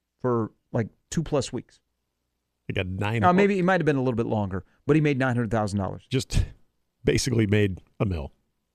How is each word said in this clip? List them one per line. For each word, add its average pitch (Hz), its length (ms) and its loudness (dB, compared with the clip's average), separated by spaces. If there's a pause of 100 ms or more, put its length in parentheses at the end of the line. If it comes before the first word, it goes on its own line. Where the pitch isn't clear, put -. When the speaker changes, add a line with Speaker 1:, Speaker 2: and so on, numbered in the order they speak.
(220)
Speaker 1:
for, 117 300 0 (200)
like, 120 160 -2 (220)
two 165 120 -2
plus 143 300 -2
weeks. - 280 -12 (840)
Speaker 2:
He 117 60 -6
got 98 140 -2
nine 104 340 -2
Speaker 1:
Now, 180 120 6
maybe 196 240 4
he 180 60 0
might 185 180 2
have 156 40 -2
been 147 120 2
a 131 60 0
little 127 140 0
bit 113 80 -2
longer, 101 400 -4 (220)
but 147 100 4
he 156 60 4
made 147 160 2
nine 127 160 0
hundred 117 160 -2
thousand 104 300 -2
dollars. 95 280 -6
Speaker 2:
Just - 380 0 (580)
basically 117 420 2
made 101 360 0 (160)
a 113 80 0
mil. 78 260 -4 (420)